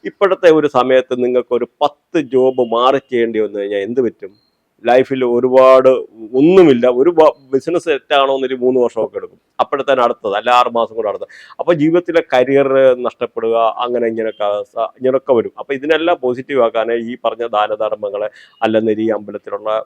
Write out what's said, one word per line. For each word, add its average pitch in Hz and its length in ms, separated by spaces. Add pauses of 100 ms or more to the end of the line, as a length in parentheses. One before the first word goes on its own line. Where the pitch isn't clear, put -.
ഇപ്പോഴത്തെ 185 400 (100)
ഒരു 147 80 (100)
സമയത്ത് 127 460
നിങ്ങൾക്ക് 123 360
ഒരു 120 80 (160)
പത്ത് - 360 (160)
ജോബ് 127 280 (120)
മാറി 131 260 (100)
ചെയ്യേണ്ടി 117 340
വന്നു 101 160
കഴിഞ്ഞാൽ 101 260
എന്ത് 123 180
പറ്റും? 101 260 (580)
ലൈഫിൽ 131 320 (140)
ഒരുപാട് 131 540 (500)
ഒന്നുമില്ല, 151 480 (140)
ഒരു 170 180
ബ-, 156 160 (180)
ബിസിനസ് 165 380
സെറ്റ് 143 280
ആണോന്നൊരു 135 440
മൂന്ന് 127 200
വർഷമൊക്കെ 113 380
എടുക്കും, - 180 (240)
അപ്പോഴത്തേന് 135 420
അടുത്തത്, 117 340
അല്ല 113 100 (100)
ആറ് 120 180
മാസം 110 200
കൂടെ 107 140
അടുത്തത്. 95 200 (280)
അപ്പൊ 165 120 (100)
ജീവിതത്തിലെ 165 420 (100)
കരിയർ 135 360 (380)
നഷ്ടപ്പെടുക, 113 480 (300)
അങ്ങനെ 120 280
ഇങ്ങനെയൊക്കെ 110 360 (220)
സ-, 113 180 (100)
ഇങ്ങനെയൊക്കെ 127 400
വരും. 98 220
അപ്പൊ 139 180
ഇതിനെല്ലാം 160 460
പോസിറ്റീവ് 127 420
ആക്കാനേ 113 300 (140)
ഈ 123 40 (100)
പറഞ്ഞ 113 220 (100)
ദാനധർമ്മങ്ങളെ 107 720 (380)
അല്ലെന്നൊരു 110 400
ഈ - 100
അമ്പലത്തിലുള്ള 104 520 (160)